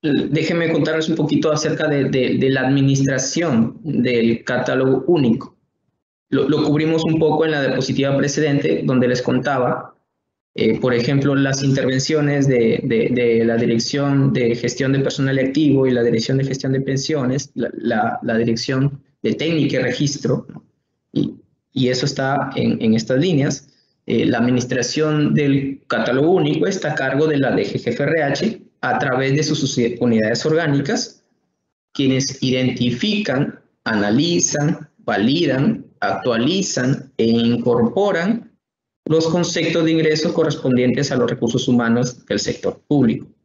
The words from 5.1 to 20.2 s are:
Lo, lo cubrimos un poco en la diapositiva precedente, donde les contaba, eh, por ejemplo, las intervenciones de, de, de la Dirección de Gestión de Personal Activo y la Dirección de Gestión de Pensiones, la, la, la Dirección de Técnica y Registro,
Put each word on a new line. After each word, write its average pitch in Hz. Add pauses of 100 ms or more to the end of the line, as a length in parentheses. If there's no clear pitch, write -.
Lo, 135
lo 151
cubrimos 156
un 160
poco 156
en 156
la 143
diapositiva 135
precedente, 147
donde 127
les 123
contaba, 127 (600)
eh, 110
por 127
ejemplo, 139
las 135
intervenciones 139
de, 117
de, 113
de 117
la 117
Dirección 135
de 117
Gestión -
de 139
Personal 135
Activo 135
y 127
la 120
Dirección 120
de 135
Gestión 135
de 135
Pensiones, 135
la, -
la, 113
la 120
Dirección 131 (220)
de 110
Técnica 151
y 123
Registro, 127